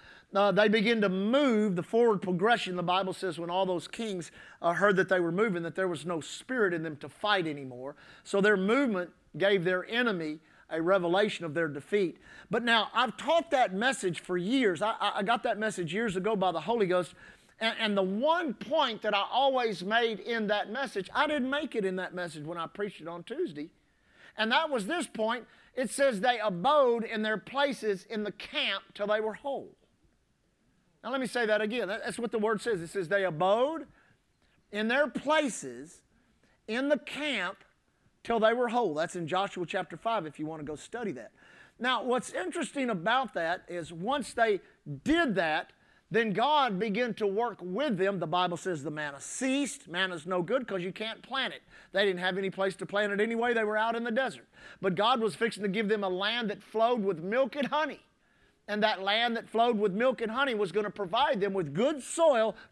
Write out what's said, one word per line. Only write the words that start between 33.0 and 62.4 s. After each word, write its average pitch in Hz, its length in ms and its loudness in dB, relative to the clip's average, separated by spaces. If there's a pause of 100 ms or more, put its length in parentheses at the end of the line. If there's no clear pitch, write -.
"They 196 160 2
abode 214 600 0 (840)
in 214 160 -2
their 277 180 2
places 233 960 -2 (640)
in 254 220 -2
the 294 100 4
camp 240 600 -6 (640)
till 233 160 0
they 220 120 6
were 240 160 2
whole." 214 260 0
That's 170 200 -2
in 175 140 -4
Joshua 185 360 -2
chapter 180 320 -6
five, 214 300 -2
if 147 140 -12
you 151 60 -6
want 156 140 -8
to 147 60 -10
go 151 100 -8
study 220 360 -8
that. 117 180 -12 (480)
Now, 240 240 0
what's 254 300 -2
interesting 294 580 -4
about 220 440 0
that 175 340 -2
is 170 240 -8
once 214 400 -4
they 220 280 2 (440)
did 285 320 2
that, 165 360 0 (400)
then 220 200 2
God 240 480 2
began 226 340 0
to 214 140 0
work 208 340 -2
with 202 340 -2
them. 190 220 0
The 165 80 -4
Bible 175 300 0
says 160 260 -4
the 156 80 -6
manna 147 300 -8
ceased. 269 640 -4
Manna's 175 400 -4
no 185 160 0
good 240 240 -2
'cause 190 160 -4
you 185 100 -4
can't 214 300 -8
plant 240 320 -4
it. 127 80 -16 (300)
They 196 120 2
didn't 190 160 2
have 185 160 0
any 196 140 -2
place 190 260 -2
to 180 100 -10
plant 202 260 0
it 202 80 2
anyway. 233 340 0
They 226 80 2
were 214 140 0
out 226 180 0
in 233 80 -4
the 240 80 -4
desert. 214 360 -2 (340)
But 185 160 0
God 226 240 4
was 208 160 0
fixing 226 260 -2
to 208 60 0
give 202 200 0
them 208 140 2
a 196 60 0
land 202 420 -2
that - 120 -8
flowed 226 400 2
with 190 180 0
milk 226 340 0
and 285 140 -2
honey. 285 320 -2 (680)
And 208 160 -2
that 202 200 4
land 226 340 2
that - 120 -8
flowed 233 300 4
with 202 140 2
milk 233 280 2
and 220 120 -4
honey 262 220 0
was 202 180 0
gonna 208 180 -2
provide 220 500 0
them 196 120 0
with 160 220 -2
good 262 280 0
soil 247 540 4 (160)